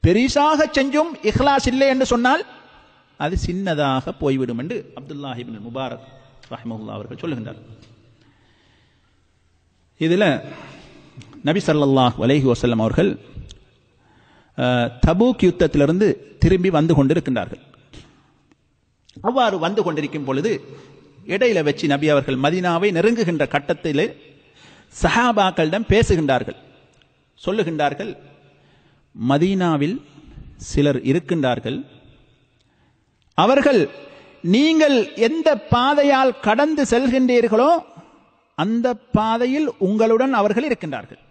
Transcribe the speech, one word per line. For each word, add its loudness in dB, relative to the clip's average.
பெரிசாக 2
செஞ்சும் 0
இஹ்லாஸ் 0
இல்லை 2
என்று 0
சொன்னால் 0
அது -4
சின்னதாக -2
போய்விடும் -2
என்று -8
அப்துல்லாஹ் -14
இப்னு -14
முபாரக் -10
ரஹ்மஹுல்லாஹ் -12
அவர்கள் -14
சொல்லுகின்றார். -10
இதுல 2
நபி 0
ஸல்லல்லாஹு 2
அலைஹி 2
வஸல்லம் 0
அவர்கள், 0
அஹ், 0
தபூக் 2
யுத்தத்திலிருந்து 2
திரும்பி 4
வந்து 2
கொண்டிருக்கின்றார்கள். 0
அவ்வாறு 0
வந்து -2
கொண்டிருக்கும் -4
பொழுது -2
இடையில 0
வச்சு -2
நபி 0
அவர்கள் 0
மதீனாவை 0
நெருங்குகின்ற 0
கட்டத்திலே -2
சஹாபாக்களிடம் 0
பேசுகின்றார்கள். 0
சொல்லுகின்றார்கள், -2
"மதீனாவில் 0
சிலர் 0
இருக்கின்றார்கள், -2
அவர்கள் 4
நீங்கள் 4
எந்த 0
பாதையால் 2
கடந்து 0
செல்கின்றீர்களோ 2
அந்த -2
பாதையில் 0
உங்களுடன் 2
அவர்கள் 0
இருக்கின்றார்கள். -8